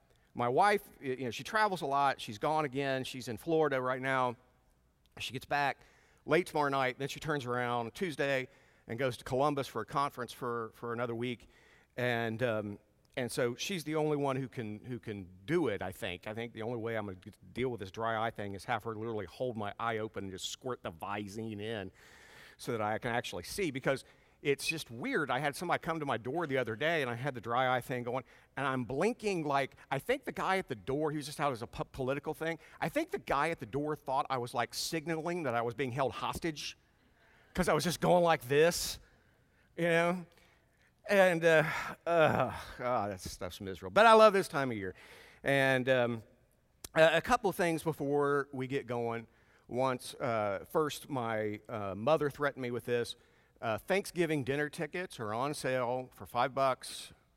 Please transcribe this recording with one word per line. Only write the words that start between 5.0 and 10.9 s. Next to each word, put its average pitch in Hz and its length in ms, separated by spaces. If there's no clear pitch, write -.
She - 160
gets 127 120
back 143 320
late 170 180
tomorrow 147 240
night. 131 300
Then 139 80
she - 120
turns 147 280
around 120 480
Tuesday 139 520
and 113 120
goes 131 180
to - 60
Columbus 139 440
for 113 140
a 104 40
conference 139 460
for, 117 440
for 117 180